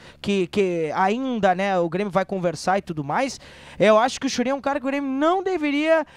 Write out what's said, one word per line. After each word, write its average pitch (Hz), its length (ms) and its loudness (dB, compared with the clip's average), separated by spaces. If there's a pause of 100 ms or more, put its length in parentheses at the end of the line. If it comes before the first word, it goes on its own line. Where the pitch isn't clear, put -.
(220)
que, 196 240 0
que 170 480 -2
ainda, 202 640 0
né, 190 200 0
o 175 120 2
Grêmio 185 240 -4
vai 190 120 2
conversar 175 540 -2
e - 40 -6
tudo 156 200 -6
mais, 190 380 -4 (400)
é, 175 60 4
eu 214 120 8
acho 247 220 0
que 277 80 -2
o - 20 -6
Churin 247 200 -2
é 269 40 0
um 277 60 -4
cara 277 180 -2
que 247 80 -6
o 269 40 -2
Grêmio 277 200 -2
não 311 320 2
deveria, 311 640 0 (100)